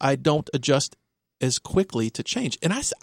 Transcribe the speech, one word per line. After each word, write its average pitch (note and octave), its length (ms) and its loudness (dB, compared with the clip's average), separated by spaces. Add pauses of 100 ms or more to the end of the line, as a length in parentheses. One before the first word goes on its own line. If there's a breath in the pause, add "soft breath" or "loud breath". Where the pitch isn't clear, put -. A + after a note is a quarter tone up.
I C#3 160 2
don't D3+ 360 0
adjust C#3 440 0 (440)
as B2+ 180 0
quickly A#2 520 0
to - 120 -8
change." - 400 -4
And E3 100 2
I A#3+ 60 -2
s-, - 240 -4